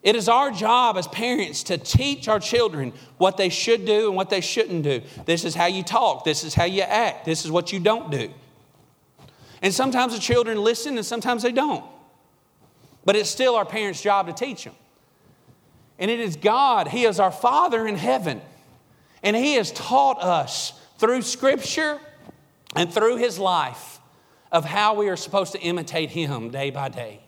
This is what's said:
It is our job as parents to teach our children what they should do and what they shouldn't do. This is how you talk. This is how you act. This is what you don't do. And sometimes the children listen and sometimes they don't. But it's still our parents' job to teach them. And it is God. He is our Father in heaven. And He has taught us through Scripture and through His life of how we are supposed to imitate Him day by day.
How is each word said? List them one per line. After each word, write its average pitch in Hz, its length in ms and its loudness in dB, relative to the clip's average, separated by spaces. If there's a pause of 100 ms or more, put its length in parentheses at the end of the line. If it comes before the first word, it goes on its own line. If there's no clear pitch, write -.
It 220 140 6
is 208 120 0
our 269 220 4
job 220 480 2
as 180 80 -4
parents 208 560 -4
to 175 160 -4
teach 277 500 0
our 214 120 2
children 165 520 0 (240)
what 190 220 2
they 190 100 2
should 226 380 0
do 214 220 2
and 185 80 -2
what 185 120 -2
they 196 140 0
shouldn't 185 400 -2
do. 135 180 0 (240)
This 170 200 0
is 165 100 -4
how 175 100 2
you 190 180 0
talk. 202 420 0
This 156 200 -2
is 156 80 -8
how - 120 4
you 190 180 0
act. 208 420 0
This 160 220 -2
is 156 40 -6
what 170 220 0
you 190 80 -4
don't 214 300 0
do. 120 180 -4 (1300)
And 190 100 2
sometimes 254 400 0
the 226 60 -6
children 226 440 0
listen 233 360 0
and 208 80 -6
sometimes 233 360 -2
they 247 100 0
don't. 202 320 0 (1200)
But 202 100 4
it's 208 140 0
still 254 260 2
our 202 80 2
parents' 202 380 -4
job 196 240 2
to 165 80 -10
teach 247 300 -8
them. 98 100 -18 (1200)
And 196 120 -2
it 233 100 -2
is 180 160 -4
God. 220 520 4
He 240 160 0
is 202 160 2
our 185 100 6
Father 247 560 2
in 208 100 -2
heaven. 170 460 -2 (800)
And 208 140 2
He 277 180 2
has 220 180 0
taught 262 500 2
us 165 500 -2 (260)
through 240 240 2
Scripture 285 760 0 (760)
and 170 160 0
through 226 240 2
His 226 220 -2
life 170 640 -2 (500)
of 165 140 2
how 208 300 2
we 208 140 0
are 180 80 -2
supposed 196 360 -2
to - 80 -8
imitate 165 500 -4
Him 139 400 -6
day 139 200 -4
by 135 180 -6
day. 110 400 -12